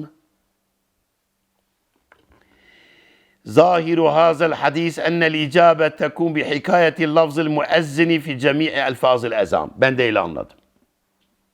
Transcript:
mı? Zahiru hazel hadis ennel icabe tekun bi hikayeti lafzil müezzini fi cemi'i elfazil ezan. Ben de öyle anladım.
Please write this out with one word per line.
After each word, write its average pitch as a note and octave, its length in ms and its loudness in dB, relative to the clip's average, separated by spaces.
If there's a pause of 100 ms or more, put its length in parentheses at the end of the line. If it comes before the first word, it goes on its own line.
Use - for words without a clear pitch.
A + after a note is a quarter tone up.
mı? D3+ 120 -16 (3250)
Zahiru E3 640 2
hazel D#3+ 440 2
hadis D3+ 460 -4
ennel E3 360 0
icabe D#3 600 2
tekun F3 380 -4
bi D3 100 -4
hikayeti E3 720 0
lafzil D#3+ 320 0
müezzini D#3 760 0
fi C#3+ 180 -8
cemi'i C#3+ 300 0
elfazil B2+ 640 0
ezan. F#2 440 -2
Ben C3 220 0
de B2+ 60 2
öyle A2 140 0
anladım. E2 380 -6 (960)